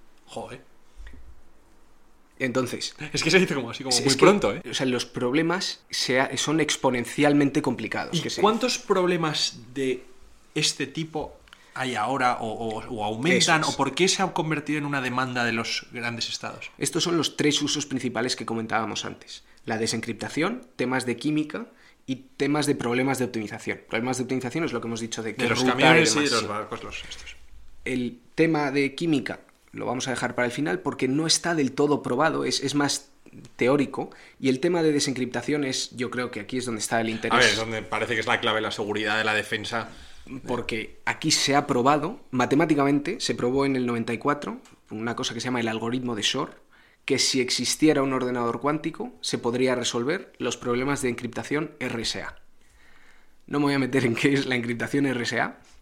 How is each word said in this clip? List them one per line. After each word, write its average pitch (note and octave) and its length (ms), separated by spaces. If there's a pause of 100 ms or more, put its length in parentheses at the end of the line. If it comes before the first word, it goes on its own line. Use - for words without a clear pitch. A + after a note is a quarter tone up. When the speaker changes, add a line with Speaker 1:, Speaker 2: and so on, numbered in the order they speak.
(280)
Speaker 1:
Joder. A#2 340 (1800)
Speaker 2:
Entonces, B2+ 560 (180)
Speaker 1:
Es B2+ 100
que D#3+ 80
se F#3 80
dice F#3 160
como A#2 160
así, C3 120
como C3 120
Speaker 2:
es, A#2+ 40
Speaker 1:
muy B2+ 100
Speaker 2:
es C3+ 60
que, C3+ 40
Speaker 1:
pronto, F3 340
¿eh? - 160
Speaker 2:
o A2 40
sea, C3+ 120
los B2 200
problemas D#3+ 840
se - 300
ha-, C3+ 180
son D3+ 220
exponencialmente C#3+ 1000
complicados, A#2+ 560
Speaker 1:
¿Y D#3 40
Speaker 2:
que - 80
sí. - 120
Speaker 1:
cuántos A3+ 360
problemas F3 840 (140)
de C3 320 (480)
este D3+ 320
tipo D#3 500 (380)
hay C3 220
ahora B2 440
o, A#2 80
o, A2 320
o G#2+ 240
aumentan? D3+ 580
Speaker 2:
Eso - 80
es. - 60
Speaker 1:
¿O - 20
por - 180
qué F3+ 120
se F#3 140
ha F3+ 120
convertido D3+ 440
en D3 80
una C#3+ 160
demanda B2+ 440
de A#2 60
los A2+ 400
grandes A#2 380
estados? - 480
Speaker 2:
Estos D#3 260
son E3+ 140
los - 200
tres D3 240
usos C#3+ 260
principales B2 480
que A2+ 100
comentábamos A2 600
antes. - 380 (220)
La A2+ 140
desencriptación, A2+ 960
temas B2+ 320
de A#2 100
química D3+ 500 (380)
y - 220 (100)
temas C#3+ 300
de C#3 80
problemas B2+ 420
de B2 80
optimización. G#2+ 640
Problemas A#2 280
de B2+ 60
optimización C3 400
es B2 100
lo A#2 60
que A2+ 80
hemos A2+ 140
dicho A2+ 220
de A2 100
Speaker 1:
De - 40
Speaker 2:
qué A#2+ 120
Speaker 1:
los A2+ 100
Speaker 2:
ruta B2+ 160
y C3 60
Speaker 1:
camiones D#3+ 340
y D3 40
Speaker 2:
demás, C#3+ 120
Speaker 1:
los A#2 100
Speaker 2:
sí. G#2+ 60
Speaker 1:
barcos, G#2 360
los G#2 200
estos. - 320 (480)
Speaker 2:
El B2 360 (160)
tema D#3 360
de C#3 240
química D3 460 (320)
lo G#2+ 120
vamos A#2+ 220
a C3 40
dejar A#2+ 220
para B2 140
el A#2 40
final E3+ 280
porque C3+ 280
no D3+ 200
está E3+ 260
del C#3+ 200
todo D3 280
probado, C#3 440
es, C3 180
es C3+ 100
más C#3+ 360 (480)
teórico, C3+ 520 (300)
y C3 100
el B2+ 100
tema F3 220
de D#3 100
desencriptación C#3 760
es, - 300
yo A#2+ 140
creo A#2+ 220
que A2 80
aquí A2+ 180
es A#2 80
donde A2+ 140
está A#2 200
el A2+ 100
interés. A2+ 240
Speaker 1:
A A#2 40
ver, B2 120
es G2+ 80
donde A2 260
parece A2 320
que A2 60
es A2 40
la A#2+ 140
clave, A2 220
la G#2 100
seguridad G#2+ 480
de A2 40
la G#2+ 120
defensa. G#2+ 540 (580)
Speaker 2:
Porque A#2+ 580
aquí A#2+ 240
se C#3 260
ha C#3+ 120
probado, C#3+ 540 (100)
matemáticamente, C#3+ 880
se - 160
probó B2+ 300
en C#3 100
el B2+ 100
noventa A#2 280
y A2 40
cuatro, D3 420 (300)
una A2+ 260
cosa B2+ 180
que A2+ 80
se B2 40
llama B2+ 140
el A2+ 80
algoritmo A#2 480
de G2+ 80
Shor, - 380 (440)
que C3 140
si - 200
existiera C#3 600
un C3+ 120
ordenador B2 460
cuántico, D#3 640
se - 160
podría B2 380
resolver B2 640
los B2 180
problemas B2+ 440
de B2+ 80
encriptación A#2+ 720
R A#2 220
S G#2 200
A. D2+ 140 (1080)
No C#3+ 140
me D3 60
voy C#3+ 100
a C#3 40
meter B2+ 260
en A#2 100
qué C#3 180
es C#3 140
la B2+ 80
encriptación A#2 500
R B2 160
S A#2 180
A. F#3+ 200 (220)